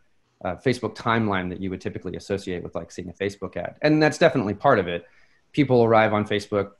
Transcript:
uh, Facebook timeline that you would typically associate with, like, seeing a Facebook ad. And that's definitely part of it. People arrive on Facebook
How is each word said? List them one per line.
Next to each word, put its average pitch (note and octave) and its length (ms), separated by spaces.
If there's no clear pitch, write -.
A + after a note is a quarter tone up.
uh, F2+ 120
Facebook B2 380
timeline G#2 540
that F2 100
you F#2+ 120
would F#2 100
typically F2+ 340
associate F#2 460
with, E2+ 140
like, E2+ 160
seeing F2+ 180
a F2 40
Facebook G2 440
ad. F2+ 240
And D3+ 200
that's D3+ 180
definitely B2 340
part B2+ 240
of F#2 100
it. F2 200
People C3 300
arrive A2 300
on G#2 100
Facebook G#2 560